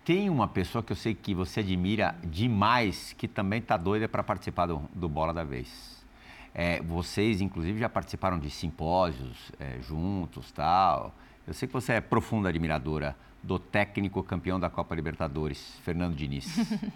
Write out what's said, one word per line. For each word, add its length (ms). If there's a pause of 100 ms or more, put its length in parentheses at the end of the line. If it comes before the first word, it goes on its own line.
Tem 240
uma 180
pessoa 360
que 80
eu 40
sei 180
que 200
você 260
admira 640
demais, 920
que 100
também 340
tá 160
doida 300
pra 160
participar 420
do, 160 (120)
do 140
Bola 260
da 100
Vez. 560 (540)
É, 280
vocês, 600
inclusive, 380
já 80
participaram 520
de 100
simpósios, 1120
é, 220
juntos, 720
tal. 600 (340)
Eu 60
sei 140
que 60
você 200
é 80
profunda 480
admiradora 680 (260)
do 160
técnico 680
campeão 360
da 100
Copa 260
Libertadores, 880
Fernando 320
Diniz. 320 (480)